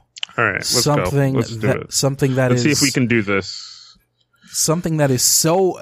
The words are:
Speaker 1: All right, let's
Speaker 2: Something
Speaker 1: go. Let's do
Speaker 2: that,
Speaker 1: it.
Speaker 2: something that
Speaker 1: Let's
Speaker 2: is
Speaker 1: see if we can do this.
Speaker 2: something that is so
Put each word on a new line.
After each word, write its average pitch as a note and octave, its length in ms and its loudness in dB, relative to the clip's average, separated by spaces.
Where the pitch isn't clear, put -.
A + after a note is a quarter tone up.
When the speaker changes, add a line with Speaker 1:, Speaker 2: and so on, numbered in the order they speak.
Speaker 1:
All A#2 60 2
right, G2 100 2
let's - 280 -2
Speaker 2:
Something C#3 520 0
Speaker 1:
go. C3 60 0
Let's A2 100 -4
do A2+ 80 -10
Speaker 2:
that, A2 180 0
Speaker 1:
it. - 160 -10
Speaker 2:
something C3+ 440 0
that B2+ 140 2
Speaker 1:
Let's B2 140 2
Speaker 2:
is C#3+ 140 2
Speaker 1:
see C#3+ 80 2
if - 20 0
we - 20 0
can B2+ 160 2
do A2+ 160 2
this. - 760 -6
Speaker 2:
something E3 500 -2
that C#3+ 140 2
is B2+ 120 2
so F3 600 2